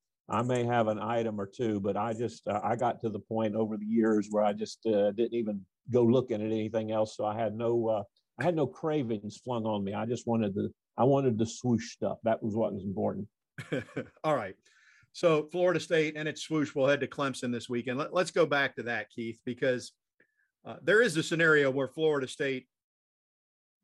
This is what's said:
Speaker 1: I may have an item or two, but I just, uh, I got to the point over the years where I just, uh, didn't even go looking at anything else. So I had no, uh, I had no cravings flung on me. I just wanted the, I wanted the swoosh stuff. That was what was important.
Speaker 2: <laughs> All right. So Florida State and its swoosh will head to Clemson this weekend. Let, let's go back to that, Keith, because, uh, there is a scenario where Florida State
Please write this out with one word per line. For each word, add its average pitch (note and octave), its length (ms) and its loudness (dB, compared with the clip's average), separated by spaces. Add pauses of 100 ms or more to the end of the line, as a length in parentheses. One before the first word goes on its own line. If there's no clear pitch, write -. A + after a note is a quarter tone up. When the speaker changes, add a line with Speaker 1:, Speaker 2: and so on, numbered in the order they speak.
(300)
Speaker 1:
I A2 100 0
may B2 240 0
have A#2+ 240 2
an G#2+ 100 -2
item A2 400 -2
or G2 60 -4
two, G#2+ 360 -2
but G2 180 -2
I A#2 160 -2
just, A2+ 340 -6
uh, G#2 160 -2
I A2+ 120 0
got A#2 260 -2
to A2+ 80 -2
the G2+ 80 -6
point A2 360 -2
over A2 220 -2
the G#2 80 -8
years A2 460 2
where G#2 120 2
I G#2 120 2
just, G#2+ 320 -8
uh, G#2 240 4
didn't A2+ 240 -2
even G#2+ 260 -4 (300)
go A#2+ 120 4
looking A#2+ 380 4
at G#2+ 100 -2
anything A2 400 -2
else. A2 240 0
So G#2+ 120 -4
I G#2+ 120 -2
had A2 160 -2
no, A#2 340 0
uh, G#2+ 140 0 (380)
I B2+ 40 -2
had E3+ 120 2
no D3 100 2
cravings A#2 720 -4
flung A#2+ 300 -4
on G#2 180 0
me. G2 80 -4
I G#2+ 140 -4
just A#2+ 200 -4
wanted A2 280 0
the, G#2 180 -2 (240)
I A#2 80 2
wanted C3+ 320 4
the A2+ 80 2
swoosh A#2 480 0
stuff. - 320 -2
That A2 180 2
was G#2+ 140 -2
what A2+ 160 0
was G2 120 -8
important. G#2 440 -4 (480)
Speaker 2:
<laughs> - 480 -10
All D#3 100 2
right. G2+ 220 -4 (560)
So D#3 400 2
Florida F3+ 260 4
State D#3 380 0
and D#3 100 -6
its D3+ 160 -6
swoosh D3+ 320 -2
will C3+ 140 4
head C#3 120 4
to C3+ 60 0
Clemson C3+ 460 -4
this A#2 160 -6
weekend. B2 300 -4
Let, C#3+ 160 -6
let's G3+ 160 2
go E3+ 160 4
back C#3 300 0
to B2+ 80 -8
that, A2 260 -6
Keith, A2+ 340 -8
because, B2+ 480 -2 (720)
uh, A2+ 180 -12
there G3 200 6
is F3+ 160 2
a D#3 40 0
scenario D#3 480 4
where C3 160 0
Florida D3 400 0
State C3+ 400 -6 (1160)